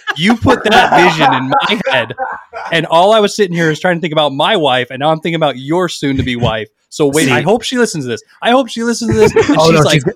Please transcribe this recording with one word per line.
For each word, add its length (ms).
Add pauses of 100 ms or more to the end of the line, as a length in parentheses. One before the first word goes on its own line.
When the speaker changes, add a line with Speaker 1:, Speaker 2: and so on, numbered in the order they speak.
Speaker 1:
<laughs> 140
Speaker 2:
you 220
put 260
that 320 (160)
vision 220
in 160
my 300 (100)
head, 240 (580)
and 140
all 260
I 80
was 160
sitting 180
here 160
is 80
trying 180
to 40
think 120
about 180
my 260
wife, 340
and 100
now 100
I'm 100
thinking 140
about 240
your 320
soon-to-be 460
wife. 340 (180)
So 240
wait, 140
Speaker 1:
See. 40
Speaker 2:
I 120
hope 200
she 140
listens 280
to 40
this. 140 (180)
I 120
hope 180
she 140
listens 260
to 80
this. 160
And 100
Speaker 1:
<laughs> 140
Oh, 120
Speaker 2:
she's 100
Speaker 1:
no, 40
Speaker 2:
like, 120
Speaker 1:
she's, 80 (120)